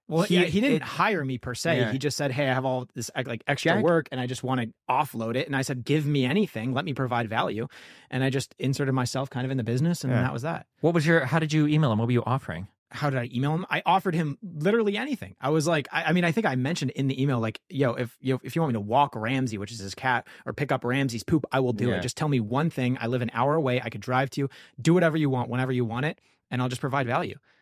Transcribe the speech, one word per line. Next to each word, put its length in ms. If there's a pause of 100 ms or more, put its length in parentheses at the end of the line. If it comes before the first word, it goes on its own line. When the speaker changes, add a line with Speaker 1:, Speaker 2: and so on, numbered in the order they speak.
Speaker 1:
Well, 140
Speaker 2:
He, 120
Speaker 1:
yeah, 80
he 180
didn't 160
Speaker 2:
it 60
Speaker 1:
hire 400
me 140
per 160
se. 260
Speaker 2:
Yeah. 120
Speaker 1:
He 60
just 180
said, 160
"Hey, 180
I 40
have 100
all 320
this, 180
like, 340
extra 280
Speaker 2:
Jack 80
Speaker 1:
work 280
and 100
I 60
just 160
wanna 240 (220)
offload 460
it." 120
And 80
I 80
said, 200
"Give 220
me 200
anything. 480
Let 120
me 80
provide 360
value." 380 (420)
And 140
I 60
just 280
inserted 360
myself 360
kind 140
of 80
in 60
the 80
business, 400
and 60
Speaker 2:
Yeah. 100
Speaker 1:
that 100
was 120
that. 220 (140)
Speaker 3:
What 140
was 120
your, 200
how 140
did 120
you 160
email 240
him? 80
What 80
were 60
you 120
offering? 420 (220)
Speaker 1:
How 200
did 100
I 140
email 200
him? 160
I 160
offered 300
him 260
literally 540
anything. 460
I 80
was 180
like, 240
I, 140
I 80
mean, 100
I 80
think 140
I 100
mentioned 360
in 180
the 120
email, 200
like, 260
"Yo, 280
if, 260
yo, 220
if 120
you 60
want 80
me 80
to 20
walk 340
Ramsey, 440
which 160
is 60
his 140
cat, 320 (200)
or 80
pick 180
up 140
Ramsey's 380
poop, 280
I 80
will 140
do 160
Speaker 2:
Yeah. 60
Speaker 1:
it. 60
Just 140
tell 140
me 100
one 300
thing. 320
I 60
live 140
an 120
hour 220
away. 260
I 80
could 100
drive 300
to 120
you. 80 (320)
Do 120
whatever 240
you 120
want, 200
whenever 240
you 100
want 220
it, 160 (280)
and 120
I'll 80
just 100
provide 280
value." 280 (260)